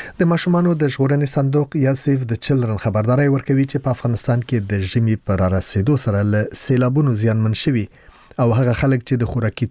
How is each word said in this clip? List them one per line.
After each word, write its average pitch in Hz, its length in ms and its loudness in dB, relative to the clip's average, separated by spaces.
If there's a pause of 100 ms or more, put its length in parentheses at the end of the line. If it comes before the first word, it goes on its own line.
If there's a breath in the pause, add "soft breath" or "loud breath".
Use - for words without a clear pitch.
(180 loud breath)
د 175 140 2
ماشومانو 175 420 2
د 147 200 0
ژغورنې 139 400 0
صندوق 143 500 0
یا 135 160 2
سیف 135 320 0
د 110 140 -4
چلډرن 117 360 0
خبرداری 117 520 2
ورکوي 135 360 0
چې 139 160 -4
په 131 100 0
افغانستان 120 520 -2
کې 123 100 0 (140)
د 98 180 0
ژمي 113 260 2 (140)
په 95 120 2
رارسېدو 95 600 0
سره 101 180 0 (120)
له 107 320 -2
سیلابونو 131 580 2
زیانمن 110 400 0
شوي 120 240 0 (560 loud breath)
او 117 60 4 (100)
هغه 123 240 2
خلک 135 260 2
چې 139 140 0
د 113 100 -2
خوراکي 113 380 -2